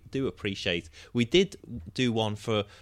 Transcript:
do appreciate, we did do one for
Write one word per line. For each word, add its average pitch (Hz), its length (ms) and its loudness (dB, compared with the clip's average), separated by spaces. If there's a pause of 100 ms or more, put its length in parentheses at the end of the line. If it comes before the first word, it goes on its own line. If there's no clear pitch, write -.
(120)
do 135 160 -2
appreciate, 95 640 -4 (240)
we 120 100 2
did 180 320 4 (380)
do 127 180 2
one 110 240 0
for 104 300 -2 (160)